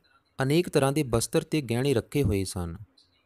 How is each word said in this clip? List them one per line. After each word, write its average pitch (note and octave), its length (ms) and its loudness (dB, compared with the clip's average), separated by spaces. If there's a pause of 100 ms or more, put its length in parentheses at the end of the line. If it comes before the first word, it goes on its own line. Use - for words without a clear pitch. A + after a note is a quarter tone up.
(420)
ਅਨੇਕ D3+ 260 2
ਤਰ੍ਹਾਂ C#3 240 2
ਦੇ D3+ 100 0
ਬਸਤਰ A#2+ 400 0
ਤੇ D#3 200 -2
ਗਹਿਣੇ B2 320 0
ਰੱਖੇ C#3 280 0
ਹੋਏ G2+ 220 0
ਸਨ। F2 320 -8 (500)